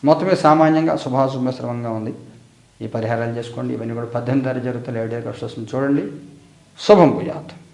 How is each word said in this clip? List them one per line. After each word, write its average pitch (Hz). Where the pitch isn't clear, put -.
మొత్తమే 170
సామాన్యంగా 160
శుభాశుభ 135
మిశ్రమంగా 120
ఉంది. 110
ఈ 113
పరిహారాలు 117
చేసుకోండి. 123
ఇవన్నీ 117
కూడా 117
పద్దెనిమిది 127
తారీఖు 127
జరుగుతున్న 123
లైవ్ 113
డైరెక్ట్ 117
వస్తుంది, 110
చూడండి. 139
శుభం 180
భూయాత్. -